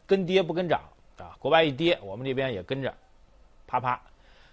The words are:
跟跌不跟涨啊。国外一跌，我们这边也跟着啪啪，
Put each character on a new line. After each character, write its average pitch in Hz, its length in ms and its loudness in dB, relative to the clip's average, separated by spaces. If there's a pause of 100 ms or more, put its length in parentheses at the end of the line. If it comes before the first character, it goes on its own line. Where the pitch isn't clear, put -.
跟 196 180 4
跌 185 200 2
不 165 100 -4
跟 175 160 -2
涨 135 100 2 (380)
啊。 87 220 -16
国 131 100 -2
外 160 140 6
一 151 80 2
跌， 165 320 2
我 98 120 -10
们 123 80 -12
这 135 80 -4
边 131 220 -2
也 92 80 -6
跟 135 180 -6
着 123 140 -6 (720)
啪 127 140 -2
啪， 123 200 -2 (540)